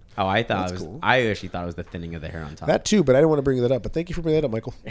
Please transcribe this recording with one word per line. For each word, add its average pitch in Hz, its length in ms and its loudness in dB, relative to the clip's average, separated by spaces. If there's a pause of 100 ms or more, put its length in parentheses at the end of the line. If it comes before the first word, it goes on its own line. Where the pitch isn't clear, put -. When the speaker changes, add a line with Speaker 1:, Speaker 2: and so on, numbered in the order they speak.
(180)
Speaker 1:
I 98 240 2
thought 95 260 0
Speaker 2:
that's 90 40 -2
Speaker 1:
it - 20 -6
was, 92 80 -8
Speaker 2:
cool. 85 200 -10
Speaker 1:
I 120 260 4
actually 95 200 -4
thought 87 140 -8
it 87 40 -6
was 87 100 -6
the 87 80 -10
thinning 85 300 -10
of 80 60 -10
the 76 80 -10
hair 82 140 -10
on 76 140 -12
top. - 120 -6
Speaker 2:
That - 160 2
too, 214 180 4
but 135 140 6
I 135 40 6
didn't 160 100 6
wanna 147 120 2
bring 135 200 0
that 120 100 2
up. 127 100 0
But - 120 -8
thank 170 160 -4
you 170 40 -6
for 175 60 -4
bringing 156 220 2
that 147 40 -2
up, 113 60 -2
Michael. 113 220 -6 (160)